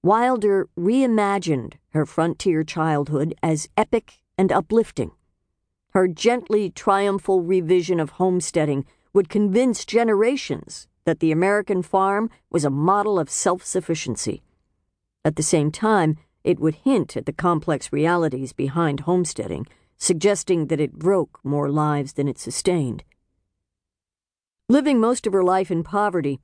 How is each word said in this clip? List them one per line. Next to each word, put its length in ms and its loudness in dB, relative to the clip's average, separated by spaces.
Wilder 760 2
reimagined 960 0
her 160 0
frontier 580 -2
childhood 720 -2
as 320 -2
epic 460 -2
and 160 2
uplifting. 580 0
Her 180 2
gently 640 0
triumphal 720 0
revision 580 2
of 120 -2
homesteading 760 0
would 160 2
convince 560 2
generations 1040 -2
that 160 0
the 120 2
American 500 0
farm 480 0
was 140 0
a 60 0
model 500 2
of 100 -4
self-sufficiency. 1120 -4
At 100 0
the 80 -4
same 280 2
time, 460 2
it 160 0
would 160 0
hint 420 -2
at 80 -8
the 80 -6
complex 580 -2
realities 640 0
behind 460 -2
homesteading, 680 -4
suggesting 680 0
that 120 -2
it 140 -2
broke 500 -2
more 280 -2
lives 420 -2
than 140 -2
it 100 -6
sustained. 680 -4
Living 300 4
most 260 0
of 80 0
her 100 2
life 280 0
in 100 -2
poverty 640 -2